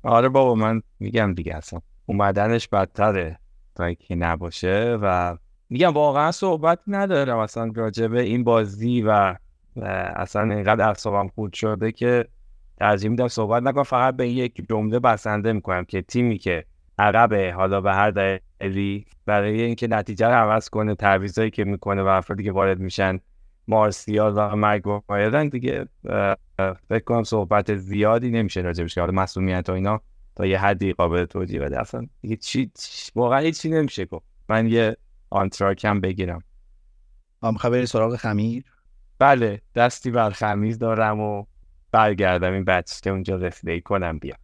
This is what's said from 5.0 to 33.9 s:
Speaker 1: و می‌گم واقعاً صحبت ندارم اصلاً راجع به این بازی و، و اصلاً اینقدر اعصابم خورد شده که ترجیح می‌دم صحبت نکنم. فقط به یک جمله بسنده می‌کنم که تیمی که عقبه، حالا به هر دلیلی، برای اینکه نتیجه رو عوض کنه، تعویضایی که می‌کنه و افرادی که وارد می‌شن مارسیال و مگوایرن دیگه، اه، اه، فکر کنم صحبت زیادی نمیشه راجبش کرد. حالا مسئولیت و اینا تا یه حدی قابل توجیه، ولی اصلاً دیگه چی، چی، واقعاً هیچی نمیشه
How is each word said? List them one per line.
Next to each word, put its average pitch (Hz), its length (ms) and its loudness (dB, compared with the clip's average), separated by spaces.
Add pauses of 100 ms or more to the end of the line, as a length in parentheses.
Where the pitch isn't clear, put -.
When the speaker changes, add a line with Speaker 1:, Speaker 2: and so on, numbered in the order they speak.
Speaker 1:
و 90 340 0 (340)
می‌گم 139 180 2
واقعاً 151 440 2
صحبت 170 540 0
ندارم 180 520 0
اصلاً 113 360 -4
راجع 110 320 -2
به 117 160 0
این 120 220 0
بازی 113 580 2
و، 104 340 4 (400)
و 113 80 -10 (320)
اصلاً 98 260 -2
اینقدر 107 460 2
اعصابم 101 400 -2
خورد 104 240 -8
شده 110 400 -4
که 120 360 0 (480)
ترجیح 104 340 2
می‌دم 120 180 0
صحبت 117 340 0
نکنم. 135 200 0
فقط 127 340 0
به 127 120 -2
یک 123 420 -4
جمله 107 280 0
بسنده 110 540 0
می‌کنم 92 320 -4
که 95 180 -6
تیمی 120 360 -2
که 85 260 -4 (340)
عقبه، 104 580 4
حالا 95 240 2
به 98 120 0
هر 101 180 4
دلیلی، 98 960 -4 (200)
برای 104 360 0
اینکه 117 240 -2
نتیجه 110 400 -2
رو 120 80 4
عوض 110 340 2
کنه، 107 260 -2
تعویضایی 101 560 0
که 107 140 -4
می‌کنه 98 380 -2
و 95 40 0
افرادی 95 380 0
که 101 80 -4
وارد 98 260 2
می‌شن 95 400 -2 (500)
مارسیال 107 680 2
و 104 200 0
مگوایرن 104 920 0
دیگه، 135 380 -4 (220)
اه، 101 280 0 (220)
اه، 95 180 -2 (120)
فکر 110 160 -2
کنم 117 180 0
صحبت 104 540 0
زیادی 104 540 0
نمیشه 110 300 -2
راجبش 85 340 -4
کرد. 87 100 0
حالا 92 180 0
مسئولیت 92 460 -2
و 92 40 -4
اینا 98 280 -2 (360)
تا 95 100 -2
یه 95 120 2
حدی 98 340 0
قابل 87 320 0
توجیه، 92 360 -6
ولی 69 140 -4
اصلاً 120 320 -6 (140)
دیگه 110 160 -6
چی، 131 380 -4
چی، - 400 -16
واقعاً 123 240 2
هیچی 160 300 -2
نمیشه 156 360 -2